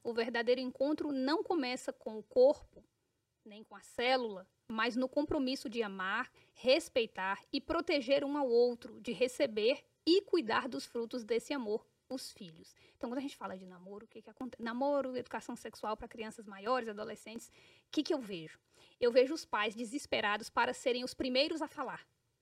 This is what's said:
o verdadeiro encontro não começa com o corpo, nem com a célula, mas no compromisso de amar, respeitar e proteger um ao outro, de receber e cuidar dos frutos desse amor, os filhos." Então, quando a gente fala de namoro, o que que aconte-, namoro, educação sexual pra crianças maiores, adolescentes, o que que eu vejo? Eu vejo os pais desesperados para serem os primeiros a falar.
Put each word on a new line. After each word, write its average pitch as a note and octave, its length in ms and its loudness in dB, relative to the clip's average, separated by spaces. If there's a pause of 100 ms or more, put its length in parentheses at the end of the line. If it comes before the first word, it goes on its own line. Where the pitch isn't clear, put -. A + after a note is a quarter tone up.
o A#3 100 -4
verdadeiro A#3 480 2
encontro C#4+ 520 0
não C#4 300 2
começa C4 500 -2
com A3 260 -12
o G#3 40 -10
corpo, - 640 4 (600)
nem A3 180 -18
com G#3 140 -20
a F#3+ 60 -18
célula, A#3+ 640 0 (240)
mas A3 260 0
no B3+ 120 2
compromisso C#4+ 600 0
de A3+ 140 -2
amar, G3 480 -4 (240)
respeitar A3+ 840 2 (140)
e C#4 80 -2
proteger C#4+ 640 2
um C#4+ 140 -2
ao C#4 100 0
outro, A#3 520 2
de A3+ 120 -6
receber A#3 720 2 (220)
e F#4 160 6
cuidar B3+ 460 0
dos C4+ 180 -6
frutos A#3 380 -6
desse A3+ 280 -2
amor, A3+ 340 -2 (220)
os C4 220 -8
filhos." E3+ 440 -18 (220)
Então, A#3+ 140 -8
quando B3 80 -4
a C4 40 -4
gente C#4 140 -8
fala G3 200 -8
de F#3+ 100 -14
namoro, F#3 400 -16
o - 20 -20
que A3+ 140 -18
que A3+ 80 -20
aconte-, A3+ 320 -12
namoro, B3+ 540 0
educação B3 400 -6
sexual A3 400 -6
pra A#3+ 120 -14
crianças A3 380 -12
maiores, A3 420 -2
adolescentes, G#3+ 600 -10
o - 40 -20 (380)
que D#4 120 0
que E4 120 0
eu C#4 60 0
vejo? F#3+ 380 -10 (420)
Eu A#3+ 120 4
vejo C4 220 8
os D#4+ 100 -8
pais G#3+ 300 -2
desesperados A3+ 720 -2
para B3 240 4
serem B3 320 0
os - 80 -8
primeiros C4+ 480 2
a D4 80 -2
falar. A3 380 -8 (360)